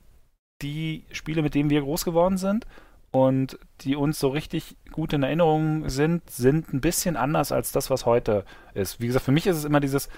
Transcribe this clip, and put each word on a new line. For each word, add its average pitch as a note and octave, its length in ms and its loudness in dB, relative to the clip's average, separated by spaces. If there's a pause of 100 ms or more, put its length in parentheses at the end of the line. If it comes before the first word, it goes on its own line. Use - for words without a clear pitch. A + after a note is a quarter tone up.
(640)
die D#3 480 -6
Spiele, D#3 320 -4
mit C#3+ 140 0
denen D3 120 2
wir D3 140 4
groß D3 220 -4
geworden F3 320 2
sind G3 300 -2 (440)
und C3 480 2 (220)
die C3+ 160 -2
uns D3 240 0
so C#3 80 4
richtig D3+ 480 -6 (160)
gut D#3 200 -6
in C#3+ 120 2
Erinnerung D#3 640 2
sind, D#3 420 0
sind C3 420 2
ein C3+ 80 -2
bisschen E3 360 -2
anders D3 340 0
als B2+ 220 -2
das, C#3 180 -2
was B2+ 160 0
heute A#2 380 2 (300)
ist. - 260 -4
Wie A#2+ 80 -2
gesagt, B2+ 160 2
für C3+ 80 2
mich E3+ 160 2
ist E3+ 80 2
es D3+ 80 -4
immer D3 160 2
dieses C#3 380 -2